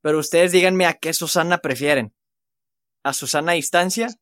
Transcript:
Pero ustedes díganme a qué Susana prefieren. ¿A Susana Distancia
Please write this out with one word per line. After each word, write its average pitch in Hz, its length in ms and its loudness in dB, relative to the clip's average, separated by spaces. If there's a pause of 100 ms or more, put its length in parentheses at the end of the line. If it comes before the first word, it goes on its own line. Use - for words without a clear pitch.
Pero 151 180 0
ustedes 170 340 2
díganme 185 340 4
a 165 80 2
qué 160 200 -6
Susana 175 440 0
prefieren. 135 560 -2 (880)
¿A 139 100 -4
Susana 151 380 -2
Distancia 185 560 -2 (140)